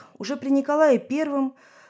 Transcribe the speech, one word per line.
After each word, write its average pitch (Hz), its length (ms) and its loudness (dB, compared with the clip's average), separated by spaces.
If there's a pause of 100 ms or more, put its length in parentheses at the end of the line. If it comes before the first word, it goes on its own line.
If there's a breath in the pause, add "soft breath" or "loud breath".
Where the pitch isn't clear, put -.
(180)
уже 226 200 -8
при 262 120 -10
Николае 277 480 4
Первом, 277 580 -4 (340 loud breath)